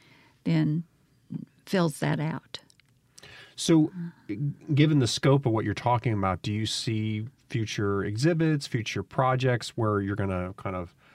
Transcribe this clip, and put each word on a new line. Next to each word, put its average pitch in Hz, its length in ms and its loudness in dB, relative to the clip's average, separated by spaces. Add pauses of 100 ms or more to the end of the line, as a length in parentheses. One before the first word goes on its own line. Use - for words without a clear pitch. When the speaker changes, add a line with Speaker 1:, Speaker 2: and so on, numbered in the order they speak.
(440)
Speaker 1:
then 160 380 2 (800)
fills 170 360 0
that 151 200 0
out. - 380 -8 (1000)
Speaker 2:
So, 160 360 4 (340)
g-, 101 120 -6 (360)
given 147 260 6
the 120 60 4
scope 139 380 2
of 117 80 2
what 110 140 0
you're 101 80 0
talking 120 400 0
about, 95 260 0
do 107 100 -6
you 107 140 -2
see 110 640 -4 (240)
future 101 520 -2
exhibits, 151 640 0
future 107 360 -4
projects 127 760 0
where 107 240 2
you're 98 160 -2
gonna 92 400 -2
kind 95 180 -8
of 90 200 -8 (200)